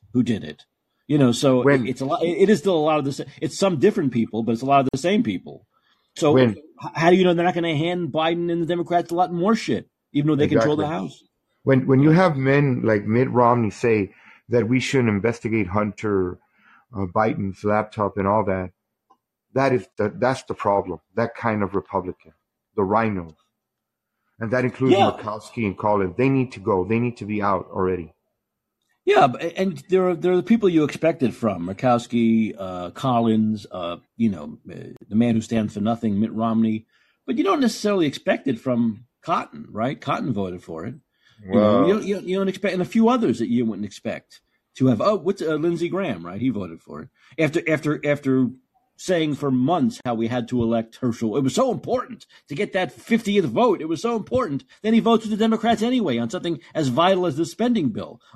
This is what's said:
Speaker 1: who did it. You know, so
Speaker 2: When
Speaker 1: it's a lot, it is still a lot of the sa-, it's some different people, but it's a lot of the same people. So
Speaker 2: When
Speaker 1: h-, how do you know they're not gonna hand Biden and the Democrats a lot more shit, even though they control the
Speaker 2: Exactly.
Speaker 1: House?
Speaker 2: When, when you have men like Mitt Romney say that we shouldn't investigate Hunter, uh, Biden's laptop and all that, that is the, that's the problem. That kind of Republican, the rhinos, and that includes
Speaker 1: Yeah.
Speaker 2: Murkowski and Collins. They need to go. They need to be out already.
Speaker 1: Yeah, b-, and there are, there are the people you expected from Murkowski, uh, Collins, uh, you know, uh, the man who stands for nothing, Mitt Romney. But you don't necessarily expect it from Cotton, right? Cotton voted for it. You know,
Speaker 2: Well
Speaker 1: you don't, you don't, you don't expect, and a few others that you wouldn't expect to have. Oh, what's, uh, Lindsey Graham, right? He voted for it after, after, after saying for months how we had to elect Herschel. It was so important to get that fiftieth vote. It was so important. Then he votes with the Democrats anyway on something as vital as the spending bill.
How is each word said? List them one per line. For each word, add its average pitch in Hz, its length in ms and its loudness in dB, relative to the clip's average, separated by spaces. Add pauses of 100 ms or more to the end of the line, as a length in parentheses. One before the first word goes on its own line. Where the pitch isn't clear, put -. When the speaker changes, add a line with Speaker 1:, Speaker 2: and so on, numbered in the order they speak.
(140)
Speaker 1:
who 127 100 2
did 107 200 -2
it. 76 220 -14 (400)
You 147 120 0
know, 131 140 6
so 127 320 2
Speaker 2:
When 135 220 4
Speaker 1:
it's 131 160 -8
a 135 40 -4
lot, 160 180 -2
it 175 260 2
is 196 100 4
still 190 160 0
a 156 40 0
lot 151 180 2
of 143 80 -2
the 139 60 -2
sa-, 143 140 -10 (160)
it's - 160 -6
some 190 200 0
different 160 360 2
people, 113 300 -2
but 117 100 -2
it's 113 80 -4
a 135 40 -6
lot 139 140 4
of 127 120 2
the 135 60 -4
same 190 240 0
people. 85 460 -8 (480)
So 151 160 2
Speaker 2:
When 123 260 4
Speaker 1:
h-, - 60 -20 (320)
how 165 140 4
do 180 80 8
you 185 60 4
know 180 100 4
they're 170 120 0
not 180 80 2
gonna 165 240 -2
hand 170 340 -2
Biden 170 400 0
and 170 100 -2
the 165 40 -2
Democrats 170 460 -2
a 170 40 -2
lot 175 160 0
more 180 220 2
shit, 127 360 -2 (220)
even 147 160 0
though 151 80 4
they 143 120 2
control 131 300 2
the 156 60 -2
Speaker 2:
Exactly. 147 260 -6
Speaker 1:
House? - 140 -20 (400)
Speaker 2:
When, 131 220 4
when 131 160 4
you 156 100 6
have 170 240 4
men 135 480 2
like 107 220 2
Mitt 120 240 2
Romney 120 400 4
say 107 440 0 (360)
that 113 200 2
we 127 100 2
shouldn't 123 300 2
investigate 107 580 0
Hunter, 98 720 -2 (560)
uh, 98 180 -4
Biden's 107 500 -2
laptop 104 540 -2
and 95 80 -2
all 104 200 2
that, 92 260 -4 (840)
that 131 200 2
is - 140 -2 (100)
the, 104 180 -2
that's 123 280 -2
the 104 100 -10
problem. 95 460 -2 (160)
That 113 200 -2
kind 107 280 -2
of 95 120 -4
Republican, 92 580 -6 (420)
the 104 80 0
rhinos, 98 500 -2 (1080)
and 110 120 -8
that 127 120 0
includes 127 320 0
Speaker 1:
Yeah. 196 160 4
Speaker 2:
Murkowski - 540 -8
and 95 120 -2
Collins. 98 380 0
They 131 140 2
need 131 240 0
to - 60 -16
go. 95 260 0
They 113 140 0
need 120 180 -4
to 104 80 -12
be 104 160 -4
out 98 280 -2
already. 92 440 -4 (880)
Speaker 1:
Yeah, 381 240 6
b-, 170 300 -6
and 190 320 -4
there 185 200 2
are, 175 60 0
there 175 180 0
are 180 40 2
the 175 60 0
people 214 260 2
you 156 140 4
expected 139 520 0
from 87 320 -4
Murkowski, 113 920 0
uh, 90 340 -10
Collins, 110 800 0
uh, 87 260 -8 (180)
you 113 140 0
know, 78 300 -8 (120)
uh, - 220 -16 (160)
the 101 60 -6
man 117 200 2
who 110 60 0
stands 110 320 -2
for 101 80 -8
nothing, 110 380 -2
Mitt 110 120 0
Romney. 110 540 -2 (400)
But 240 120 -4
you 302 60 0
don't 381 160 0
necessarily 208 460 0
expect - 420 -4
it 117 120 -4
from 117 460 -2 (160)
Cotton, - 480 -6
right? 120 300 -6
Cotton 147 320 -4
voted 95 320 -6
for 82 220 -12
it. 143 100 -10 (480)
You 95 80 -12
know, 107 80 4
Speaker 2:
Well 104 280 6
Speaker 1:
you 196 60 6
don't, 208 120 -2
you 196 100 -2
don't, 175 120 -8
you 185 100 0
don't 196 100 0
expect, 185 260 -2
and 185 80 -2
a 170 40 0
few 226 240 4
others 208 300 2
that 113 80 -2
you 120 180 2
wouldn't 104 200 -4
expect - 560 -12 (340)
to 131 120 2
have. 117 140 2
Oh, 208 140 2
what's, 180 260 -4
uh, 160 140 -2
Lindsey 170 320 -2
Graham, 147 380 -6
right? 90 160 -10
He 131 80 0
voted 92 320 -6
for 73 200 -16
it - 80 -18 (300)
after, 156 320 0
after, 151 340 -2
after 135 440 0 (500)
saying 160 360 -2
for 139 160 -4
months 127 520 0
how 120 120 -4
we 113 120 -2
had 120 200 -4
to 123 160 -2
elect 113 320 -2
Herschel. 113 420 -4
It 139 60 0
was 131 100 -2
so 254 180 0
important 190 540 -8 (220)
to 143 80 -12
get 202 180 -4
that 180 180 -2
fiftieth 202 540 0
vote. 175 340 2
It 156 80 -8
was 160 140 -6
so 233 140 -2
important. 180 480 -4 (180)
Then 220 140 2
he 226 40 6
votes 226 260 2
with 208 40 -6
the 214 80 -2
Democrats 220 460 0
anyway 220 340 0
on 117 140 -4
something 170 280 -6 (140)
as 151 140 0
vital 180 400 2
as 143 80 -4
the 160 100 -2
spending 214 440 0
bill. 98 300 -10 (160)